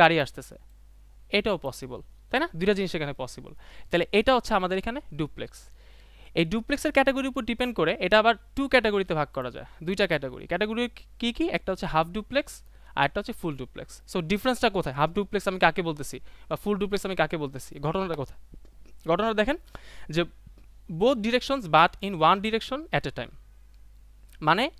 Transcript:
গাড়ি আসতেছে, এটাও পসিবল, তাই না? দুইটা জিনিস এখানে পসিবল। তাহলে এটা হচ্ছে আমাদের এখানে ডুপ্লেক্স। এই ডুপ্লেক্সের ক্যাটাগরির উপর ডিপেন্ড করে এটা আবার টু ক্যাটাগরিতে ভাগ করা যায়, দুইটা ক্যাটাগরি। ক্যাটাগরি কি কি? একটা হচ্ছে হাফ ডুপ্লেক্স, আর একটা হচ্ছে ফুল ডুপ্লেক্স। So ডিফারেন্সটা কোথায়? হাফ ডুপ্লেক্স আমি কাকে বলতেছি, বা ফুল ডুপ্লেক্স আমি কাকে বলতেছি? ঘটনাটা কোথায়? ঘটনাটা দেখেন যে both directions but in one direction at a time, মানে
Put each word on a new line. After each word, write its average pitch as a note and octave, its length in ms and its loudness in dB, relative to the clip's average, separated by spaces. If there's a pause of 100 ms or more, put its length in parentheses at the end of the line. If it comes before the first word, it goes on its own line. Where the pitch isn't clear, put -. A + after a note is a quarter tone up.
গাড়ি E3 220 10
আসতেছে, - 320 -10 (840)
এটাও G#3 180 0 (100)
পসিবল, B2+ 340 -10 (300)
তাই B3 120 2
না? E4+ 60 -2 (100)
দুইটা F#3+ 200 4
জিনিস F#3+ 200 -2
এখানে C#3+ 240 -4
পসিবল। - 300 -12 (360)
তাহলে F3 180 2 (120)
এটা A3+ 180 4
হচ্ছে A#3 220 0
আমাদের F#3 240 0
এখানে A#3+ 180 -6 (180)
ডুপ্লেক্স। C3+ 400 -6 (800)
এই E3 140 4
ডুপ্লেক্সের C#4 440 -2
ক্যাটাগরির C4+ 360 2
উপর C4 180 -4
ডিপেন্ড B3 280 -2
করে E3 140 2 (140)
এটা G#3+ 160 6
আবার A3+ 120 6 (220)
টু C4+ 60 -2 (100)
ক্যাটাগরিতে G3+ 480 2
ভাগ C#3+ 160 0
করা B2 200 -4
যায়, C3+ 100 -12 (200)
দুইটা G3 240 2
ক্যাটাগরি। C#3 400 -2
ক্যাটাগরি G#3+ 320 0 (380)
কি A#3 160 0
কি? D#4+ 80 0 (120)
একটা - 160 -4
হচ্ছে F#3 220 -4
হাফ D#3+ 120 4 (100)
ডুপ্লেক্স, B3 360 -4 (440)
আর C#3 120 4
একটা - 120 -4
হচ্ছে A3 200 -8
ফুল D#3+ 200 -4
ডুপ্লেক্স। - 340 -12 (180)
So - 40 -4 (140)
ডিফারেন্সটা A#3+ 460 2
কোথায়? D#3 240 -2
হাফ D#3+ 160 4
ডুপ্লেক্স G3+ 340 -2
আমি F#3 160 -6
কাকে E3+ 220 2
বলতেছি, D3 280 -6 (320)
বা D#3 140 -2
ফুল G3+ 180 0
ডুপ্লেক্স G3+ 280 -2
আমি F#3+ 140 -4
কাকে D#3 220 0
বলতেছি? C3+ 280 -10 (140)
ঘটনাটা E3+ 360 -2
কোথায়? - 180 -10 (680)
ঘটনাটা G#3 300 2
দেখেন A#3+ 160 2 (580)
যে E3+ 80 4 (800)
both C4 240 4
directions B3 360 0 (140)
but E3 160 8 (140)
in G3+ 60 -4 (180)
one G3 160 6
direction A3 320 -2 (200)
at - 120 0
a - 80 -16
time, A#2+ 140 -10 (1160)
মানে F#3 160 6 (160)